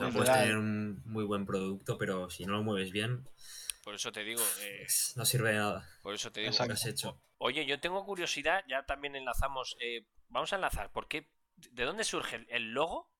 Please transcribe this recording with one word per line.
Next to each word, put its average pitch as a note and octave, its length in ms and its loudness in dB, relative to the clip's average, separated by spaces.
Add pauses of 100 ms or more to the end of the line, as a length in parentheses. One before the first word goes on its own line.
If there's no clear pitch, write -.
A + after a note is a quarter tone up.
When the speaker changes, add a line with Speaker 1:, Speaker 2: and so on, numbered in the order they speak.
Speaker 1:
puedes A#2+ 60 0
Speaker 2:
brutal. G#2+ 260 8
Speaker 1:
tener G#2+ 160 6
un G#2+ 480 0
muy A2 180 -2
buen G2+ 220 0
producto, G2 520 -2
pero F#2 320 -2
si F2+ 160 -8
no G2 80 0
lo G#2+ 100 2
mueves F#2+ 280 0
bien, B2 360 0 (560)
Speaker 3:
Por G#2 120 -8
eso A2+ 160 -4
te G#2+ 120 -6
digo, A#2 180 -2 (200)
eh, G2+ 200 -8
Speaker 1:
pues, - 340 0
no A2+ 100 0
sirve A2+ 260 4
de G#2+ 60 4
nada. G#2 320 0 (120)
Speaker 3:
por G2+ 120 -4
eso A2 180 -4
te G#2+ 100 -4
digo. A2 100 0
Speaker 2:
Exacto. A#2+ 220 2
Speaker 1:
Lo - 20 -4
que - 60 0
has - 120 0
hecho. - 280 -6 (180)
Speaker 3:
Oye, C3+ 260 0
yo C#3+ 160 0
tengo F#3+ 240 0
curiosidad, F3 640 0
ya C3+ 160 0
también C#3+ 320 -4
enlazamos, C3 640 -2
eh, A#2 240 -4 (240)
vamos D3 240 0
a - 20 4
enlazar, C3 380 0
¿por - 160 -4
qué, D3+ 200 -6 (280)
de B2 260 -6
dónde F#3+ 220 0
surge B2+ 320 -2
el, A2+ 120 -12
el A#2 220 -2
logo E3+ 480 0